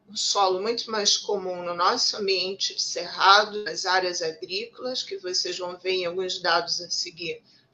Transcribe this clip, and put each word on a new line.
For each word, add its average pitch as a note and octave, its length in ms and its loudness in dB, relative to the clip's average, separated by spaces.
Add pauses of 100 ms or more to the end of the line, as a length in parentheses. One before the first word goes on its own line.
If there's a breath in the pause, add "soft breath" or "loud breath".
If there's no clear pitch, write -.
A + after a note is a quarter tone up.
um G3+ 80 -14
solo F#3+ 460 2
muito A#3 280 -4
mais G#3 280 2
comum F#3 460 -4
no F3 100 -4
nosso F#3+ 420 2
ambiente F#3+ 600 -2
de - 60 -4
cerrado, G3 840 4
nas D#3+ 200 -4
áreas F#3 360 2
agrícolas, F#3 840 -6
que G3 140 -8
vocês F3+ 400 -2
vão F3+ 200 -6
ver F#3 140 -4
em F#3 140 0
alguns F3+ 340 -2
dados E3+ 400 2
a F3 100 -10
seguir, E3 540 -4 (300 soft breath)